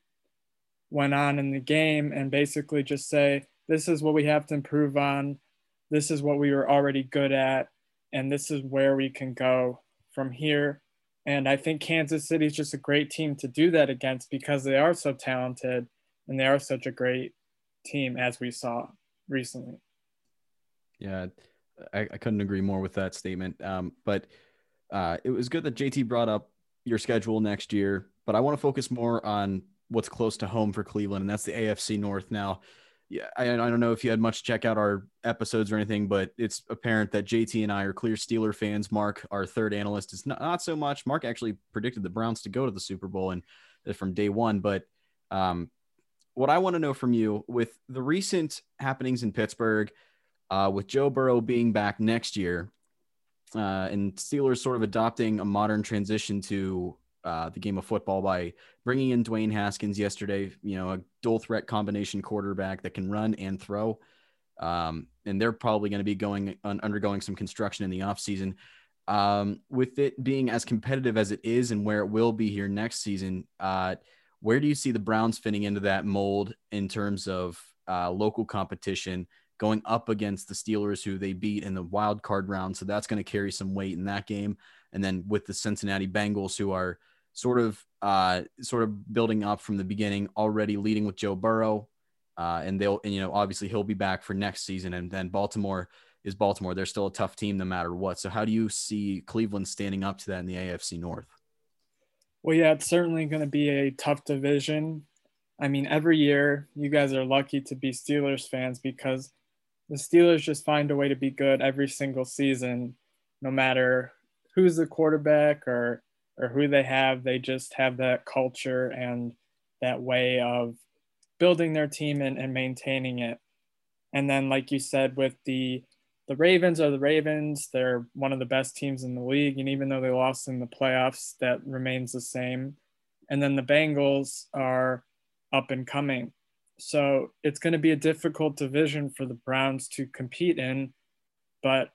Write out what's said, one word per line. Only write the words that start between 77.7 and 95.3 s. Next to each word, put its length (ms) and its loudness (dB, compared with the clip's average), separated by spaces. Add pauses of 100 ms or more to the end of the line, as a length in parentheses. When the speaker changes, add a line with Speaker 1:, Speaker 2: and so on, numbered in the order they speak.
Speaker 2:
uh, 240 -2
local 360 0
competition, 800 -4 (320)
going 260 2
up 240 -2
against 400 -2
the 60 -12
Steelers, 500 -2
who 140 -4
they 160 -4
beat 300 -4
in 100 -6
the 80 -4
wild 400 0
card 260 -2
round? 300 -4
So 80 -8
that's 200 -2
gonna 160 -2
carry 300 -4
some 220 -6
weight 180 -4
in 120 -6
that 220 -4
game. 300 -4 (380)
And 100 -2
then 240 -2
with 160 0
the 80 -8
Cincinnati 560 -2
Bengals, 480 -2
who 140 -2
are 280 -4 (340)
sort 260 0
of, 260 0 (180)
uh, 400 4 (180)
sort 220 -2
of 300 -4
building 320 2
up 160 0
from 160 -4
the 80 -2
beginning, 520 -2
already 400 0
leading 280 2
with 120 -2
Joe 180 -2
Burrow. 540 0 (480)
Uh, 280 -2
and 160 -2
they'll, 240 2
and, 80 -4
you 80 -2
know, 120 -4
obviously 360 -2
he'll 160 -2
be 100 -4
back 280 -2
for 120 -8
next 300 -4
season. 300 -6
And 160 -8
then 180 -6
Baltimore 600 -2 (360)